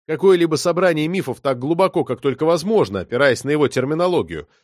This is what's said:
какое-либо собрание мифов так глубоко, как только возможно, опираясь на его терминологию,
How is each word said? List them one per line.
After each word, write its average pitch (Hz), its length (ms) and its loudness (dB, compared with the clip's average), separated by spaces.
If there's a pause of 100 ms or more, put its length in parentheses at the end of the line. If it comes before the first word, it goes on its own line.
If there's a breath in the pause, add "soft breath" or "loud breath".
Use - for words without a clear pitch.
какое-либо 170 480 4
собрание 165 540 0
мифов 170 320 -6
так 131 180 -4
глубоко, 165 460 0
как 123 160 -6
только 139 240 -2
возможно, 160 560 0
опираясь 120 420 0
на 135 60 -4
его 147 180 2
терминологию, 135 800 -2 (160)